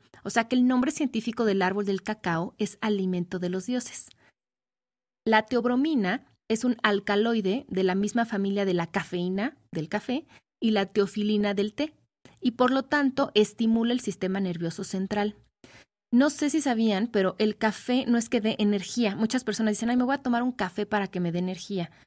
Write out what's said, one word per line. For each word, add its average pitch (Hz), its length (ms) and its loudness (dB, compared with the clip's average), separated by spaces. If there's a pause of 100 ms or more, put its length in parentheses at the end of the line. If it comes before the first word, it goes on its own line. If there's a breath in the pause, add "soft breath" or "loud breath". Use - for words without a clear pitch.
(240 soft breath)
O 214 60 -8
sea 233 180 2
que 254 80 0
el 247 100 6
nombre 254 240 2
científico 240 540 -2
del 196 160 2
árbol 190 240 0
del 190 180 -2
cacao 180 540 -4
es - 240 -4
alimento 185 580 -2
de 180 120 -4
los 185 160 -6
dioses. - 420 -6 (1200 soft breath)
La 220 160 4
teobromina 247 800 0 (240)
es 226 160 -2
un 247 180 0
alcaloide 208 840 0
de 190 140 -2
la 185 120 2
misma 208 300 0
familia 196 400 -2
de 190 80 2
la 170 140 0
cafeína, 185 720 -4 (140)
del 156 180 -4
café, 247 360 -4 (320 soft breath)
y 226 120 0
la 196 160 2
teofilina 208 640 0
del 202 220 -2
té, 302 180 -4 (480 loud breath)
y 233 120 0
por 247 180 4
lo 269 140 2
tanto 277 500 0
estimula 226 580 2
el 247 80 -2
sistema 190 400 -4
nervioso 170 440 -4
central. 202 520 -4 (760 loud breath)
No 269 200 6
sé - 200 0
si 320 100 0
sabían, 226 480 2
pero 190 300 2
el 214 180 0
café 247 500 0
no 233 100 4
es 233 120 0
que 240 120 0
dé 220 180 0
energía. 208 560 0
Muchas 226 300 -2
personas 214 280 0
dicen, 226 180 -2
"Ay, 247 60 2
me 247 80 2
voy 269 100 0
a 277 80 -4
tomar 240 200 0
un 254 100 0
café 202 340 -4
para 202 220 0
que 185 120 -4
me 175 120 0
dé 175 80 -2
energía". 185 500 -4 (160 soft breath)